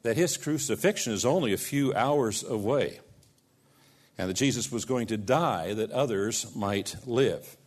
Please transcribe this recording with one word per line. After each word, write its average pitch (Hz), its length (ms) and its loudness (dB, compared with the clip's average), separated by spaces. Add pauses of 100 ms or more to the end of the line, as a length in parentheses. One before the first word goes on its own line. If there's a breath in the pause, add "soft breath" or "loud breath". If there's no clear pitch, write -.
that 113 140 0
his 165 200 2
crucifixion 147 760 0
is 104 120 -2
only 131 280 2
a 92 40 2
few 139 380 0
hours 123 480 2
away, 113 560 0 (1200 soft breath)
and 92 100 -2
that 95 60 -2
Jesus 131 380 0
was 110 120 -4
going 123 220 -2
to 110 100 -2
die 104 560 0
that 110 200 -2
others 113 640 0
might 101 400 -2 (100)
live. 120 500 0 (100)